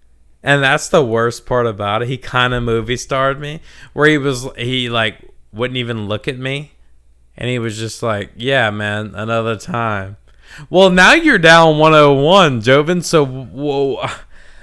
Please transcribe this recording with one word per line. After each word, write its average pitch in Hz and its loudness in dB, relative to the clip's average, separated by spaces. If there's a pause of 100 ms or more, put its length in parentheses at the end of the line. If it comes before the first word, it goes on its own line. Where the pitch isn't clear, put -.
(420)
And 143 0
that's 139 0
the 160 2
worst 113 -2
part 123 -2
about 104 -4
it. 120 -8
He 131 -6
kinda 123 -2
movie 117 -4
starred 135 -4
me, 147 -12 (320)
where 147 4
he 151 4
was, 131 -4 (120)
he, 123 -4
like, 113 -4 (240)
wouldn't 123 -6
even 117 -6
look 104 -6
at 131 -8
me. 139 -10 (680)
And 120 -8
he 123 -4
was 113 -8
just 110 -10
like, 107 -6
"Yeah, 120 -2
man, 104 -6
another 113 -4
time." 101 -8 (520)
Well, 185 6
now 185 6
you're 311 2
down 165 6
one 156 6
oh 147 6
one, 147 4
Joven. 147 2
So, 156 2
whoa. 135 -6 (600)